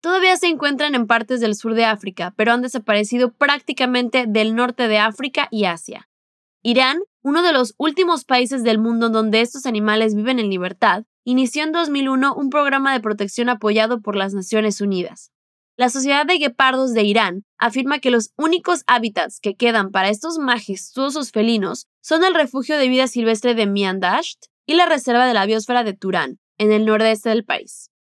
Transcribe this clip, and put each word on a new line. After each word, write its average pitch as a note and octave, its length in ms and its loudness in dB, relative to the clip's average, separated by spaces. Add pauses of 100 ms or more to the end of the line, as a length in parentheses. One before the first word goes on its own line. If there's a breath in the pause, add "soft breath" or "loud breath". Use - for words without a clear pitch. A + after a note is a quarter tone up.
Todavía F#4 360 2
se F4+ 100 -2
encuentran D4 480 -2
en A#3 140 -2
partes A#3 320 0
del G#3+ 160 0
sur A3+ 180 -4
de A#3 100 2
África, G3+ 520 -4
pero A3 160 2
han B3 100 0
desaparecido A#3+ 720 -2
prácticamente B3+ 960 0
del A3 260 0
norte B3 320 0
de G#3+ 120 2
África C4 520 -2
y G#3+ 140 -2
Asia. - 440 -6 (540)
Irán, C4 380 2 (240)
uno D4 180 0
de F4 100 4
los B3+ 260 0
últimos D#4+ 460 0
países B3+ 380 0
del A3 160 2
mundo A#3 320 0
donde A3 300 2
estos B3 260 -4
animales G#3+ 480 0
viven A#3+ 240 0
en G#3+ 120 -2
libertad, F#3 520 0 (220)
inició C4 400 0
en D#4 80 -4
dos E4 180 0
mil C#4 180 0
uno C4+ 240 2
un C#4 160 -4
programa C#4 440 0
de B3 80 0
protección G#3+ 480 -2
apoyado A3 520 0
por G3+ 140 -6
las G3 200 -2
Naciones G#3 460 -2
Unidas. F#3+ 520 -4 (440)
La B3 140 2
Sociedad C#4 360 0
de F4+ 120 2
Guepardos C4 540 0
de A3 100 2
Irán G3+ 420 0 (120)
afirma C4 420 -2
que B3+ 120 0
los A#3 260 0
únicos E4 500 0
hábitats A3 540 0
que G3+ 160 -4
quedan A3+ 340 0
para G3 200 0
estos D#4+ 280 -6
majestuosos C4 920 -4
felinos G#3+ 540 -2 (140)
son E4 220 0
el F#4 120 2
refugio D4 440 -2
de C4 100 2
vida B3+ 200 2
silvestre A3+ 480 0
de A3 100 2
Mian G3 320 -2
Dasht F#3+ 480 -2 (180)
y D4+ 100 -2
la F4 120 6
Reserva B3+ 400 2
de B3 80 2
la G3 120 2
Biosfera A3 360 0
de G#3 120 -4
Turán, F3 440 -4 (180)
en G#3+ 160 2
el G#3+ 120 4
nordeste G#3+ 440 2
del A3+ 160 0
país. - 460 -8 (120)